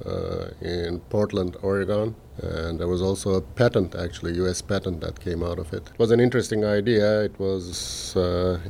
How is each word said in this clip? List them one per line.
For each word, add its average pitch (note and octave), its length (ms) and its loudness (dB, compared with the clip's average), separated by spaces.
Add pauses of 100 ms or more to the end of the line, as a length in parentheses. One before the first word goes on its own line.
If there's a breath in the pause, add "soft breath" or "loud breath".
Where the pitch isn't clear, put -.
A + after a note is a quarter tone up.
uh, F2+ 400 -4 (160)
in F2 480 -4
Portland, G2 520 0
Oregon. G2+ 540 0 (260)
And E2 380 -4
there F2 80 -2
was F2+ 140 2
also F#2+ 320 0
a F#2 80 2
patent, A2 520 2
actually, F2 420 -6
U F2+ 120 2
S F2+ 140 -2
patent F#2 400 -2
that - 180 -8
came E2+ 240 -4
out E2+ 160 -4
of F2 140 -8
it. G2 140 -6
It - 120 -6
was A2+ 120 6
an A#2 100 8
interesting A#2 420 2
idea. G#2 600 4
It G2+ 140 -4
was, F#2+ 800 -4
uh, F2+ 540 2